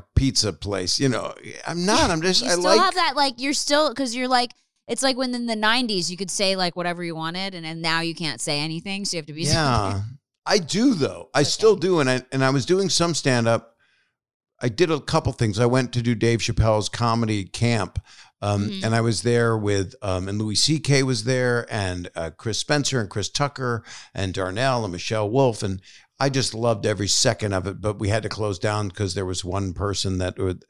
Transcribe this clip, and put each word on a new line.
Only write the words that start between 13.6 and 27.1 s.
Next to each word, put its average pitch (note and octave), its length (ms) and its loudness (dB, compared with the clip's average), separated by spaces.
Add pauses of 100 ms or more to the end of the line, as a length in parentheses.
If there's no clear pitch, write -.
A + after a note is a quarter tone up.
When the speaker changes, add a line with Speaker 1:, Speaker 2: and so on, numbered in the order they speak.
Speaker 1:
I C#3+ 80 0
did D#3 220 4
a D3+ 100 2
couple - 320 0
things. G#2 260 0
I A#2+ 60 4
went B2 300 2
to A#2+ 80 0
do A#2 120 2
Dave A#2 260 2
Chappelle's A2 500 2
comedy A2+ 540 0
camp, A#2 540 0 (440)
um, G2+ 260 0
Speaker 2:
Mm-hmm. G2 160 -6
Speaker 1:
and A2 100 2
I A#2 60 2
was A2+ 220 0
there A#2 340 2
with, G2+ 460 0
um, F#2+ 260 -2
and G2+ 100 -4
Louis G#2+ 160 -4
C D3 260 2
K C3+ 220 2
was B2+ 220 -2
there, B2 480 0
and, F2+ 420 -4
uh, E2 220 -6
Chris G#2+ 220 -6
Spencer C#3 420 0
and G2+ 80 -4
Chris G2+ 220 -6
Tucker C3 540 -4 (300)
and F#2 200 -4
Darnell A2+ 500 0
and F#2 80 -4
Michelle G#2 380 -2
Wolf, B2 320 2
and F#2+ 180 -4 (400)
I C3+ 80 2
just B2+ 240 0
loved A2 320 0
every G#2 240 0
second G#2 460 2